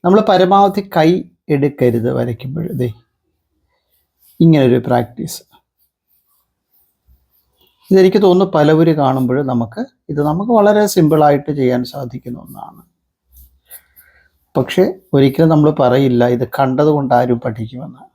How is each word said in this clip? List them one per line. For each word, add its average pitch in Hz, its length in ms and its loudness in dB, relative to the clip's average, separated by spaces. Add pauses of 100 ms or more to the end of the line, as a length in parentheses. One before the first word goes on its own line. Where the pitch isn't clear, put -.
നമ്മൾ 185 160 4 (100)
പരമാവധി 196 520 2 (140)
കൈ 160 140 2 (440)
എടുക്കരുത് 131 540 -2 (100)
വരയ്ക്കുമ്പോൾ. 131 480 -8 (140)
ദേ 123 80 -4 (1600)
ഇങ്ങനൊരു 139 340 4 (100)
പ്രാക്ടീസ്. 120 500 -6 (2500)
ഇതെനിക്ക് 190 340 4
തോന്നുന്നു 190 320 2
പലവര് 156 440 2
കാണുമ്പോൾ 131 360 0 (140)
നമുക്ക് 120 300 -6 (320)
ഇത് 147 160 -4
നമുക്ക് 196 300 -4
വളരെ 208 240 2 (120)
സിമ്പിളായിട്ട് 151 560 2 (100)
ചെയ്യാൻ 123 220 0 (100)
സാധിക്കുന്ന 127 520 -14
ഒന്നാണ്. - 360 -20 (1800)
പക്ഷേ 180 260 0 (320)
ഒരിക്കലും 139 380 2
നമ്മൾ 151 160 4 (120)
പറയില്ല 123 440 2 (100)
ഇത് 117 80 -4 (140)
കണ്ടതുകൊണ്ട് 139 600 0
ആരും 123 280 -2
പഠിക്കുമെന്ന്. 117 680 -12